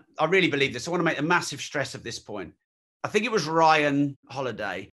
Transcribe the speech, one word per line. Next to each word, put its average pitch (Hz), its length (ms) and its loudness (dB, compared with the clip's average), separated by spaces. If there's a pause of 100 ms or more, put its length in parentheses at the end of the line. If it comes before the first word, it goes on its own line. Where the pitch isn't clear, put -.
(180)
I 156 80 2
really 170 220 4
believe 139 240 2
this, 120 160 -8
I 170 40 -6
want 175 100 -2
to 170 40 0
make 160 140 -2
a 143 40 -2
massive 160 360 2
stress - 340 -6
of 113 100 -12
this 113 160 -10
point. 98 340 -10 (500)
I - 60 -4
think 214 160 0
it 247 60 -4
was 180 160 0
Ryan 151 680 4 (140)
Holiday 104 600 -6 (100)